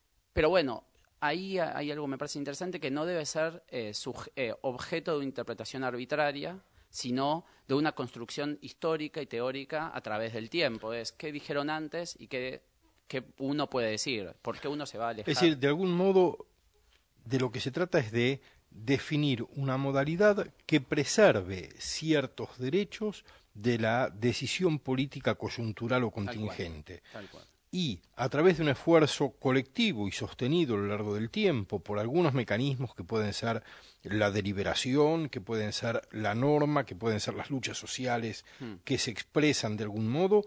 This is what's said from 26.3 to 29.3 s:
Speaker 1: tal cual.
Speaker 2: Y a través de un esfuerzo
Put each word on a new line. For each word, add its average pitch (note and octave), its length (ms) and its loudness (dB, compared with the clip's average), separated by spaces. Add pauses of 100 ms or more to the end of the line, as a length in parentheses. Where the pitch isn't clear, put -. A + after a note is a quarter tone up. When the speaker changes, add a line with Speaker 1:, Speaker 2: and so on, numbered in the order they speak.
Speaker 1:
tal G#2 180 -14
cual. - 140 -20 (280)
Speaker 2:
Y D#3+ 300 -2 (140)
a B2+ 140 -2
través D#3+ 280 6
de D#3+ 60 0
un D3+ 60 4
esfuerzo D3+ 640 6